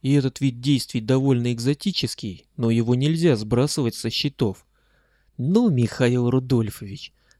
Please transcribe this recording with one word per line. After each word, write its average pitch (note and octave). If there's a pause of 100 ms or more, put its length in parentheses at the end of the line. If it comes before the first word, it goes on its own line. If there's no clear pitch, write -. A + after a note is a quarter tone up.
и C3
этот C3+
вид B2+
действий B2+
довольно B2
экзотический, A#2+ (100)
но A2+
его A#2
нельзя D3+
сбрасывать A#2
со -
счетов». A#2 (720)
«Ну, G3
Михаил B2
Рудольфович, A#2+ (260)